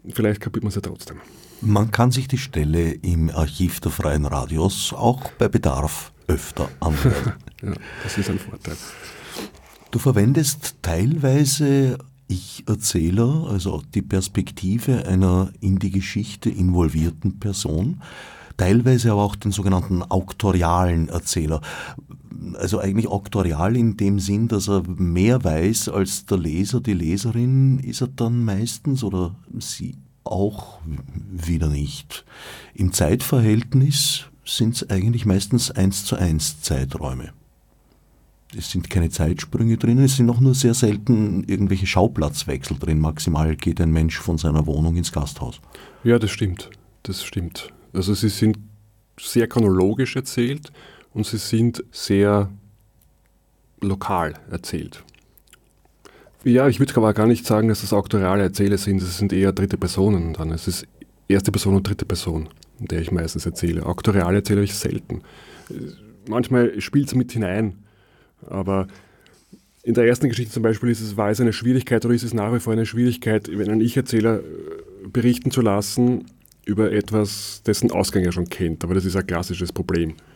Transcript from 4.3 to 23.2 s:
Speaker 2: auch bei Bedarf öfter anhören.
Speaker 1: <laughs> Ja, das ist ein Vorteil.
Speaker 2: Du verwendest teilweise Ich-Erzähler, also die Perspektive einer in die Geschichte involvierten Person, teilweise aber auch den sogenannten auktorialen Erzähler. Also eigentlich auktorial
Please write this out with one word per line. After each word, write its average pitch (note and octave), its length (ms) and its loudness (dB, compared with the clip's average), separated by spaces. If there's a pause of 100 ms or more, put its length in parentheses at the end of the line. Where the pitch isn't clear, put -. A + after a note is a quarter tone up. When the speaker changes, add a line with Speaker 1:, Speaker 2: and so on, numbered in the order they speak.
Speaker 2:
auch B2 400 -2
bei - 160 2
Bedarf D2 640 -2 (140)
öfter - 420 -2 (120)
anhören. E2 580 0
Speaker 1:
<laughs> - 40 -20 (200)
Ja, - 120 -6 (280)
das G2+ 160 -6
ist G2+ 100 -2
ein F#2+ 120 -2
Vorteil. - 340 -12 (1160)
Speaker 2:
Du A#2+ 60 0
verwendest C3 840 2
teilweise C#3 1160 2 (280)
Ich-Erzähler, G#2+ 1200 -2
also G2 360 -4 (120)
die G2+ 60 0
Perspektive G2 1040 -2
einer F#2 540 4
in F#2+ 180 2
die F#2+ 120 -2
Geschichte G2 580 -4
involvierten F2 880 0
Person, G2+ 640 -4 (560)
teilweise A#2 560 4
aber G2+ 100 4
auch G#2 140 0
den G2+ 160 -2
sogenannten F#2 500 0
auktorialen F2+ 1080 2
Erzähler. D#2+ 500 -2 (960)
Also F#2 260 -2
eigentlich G2 260 0
auktorial G2 720 -2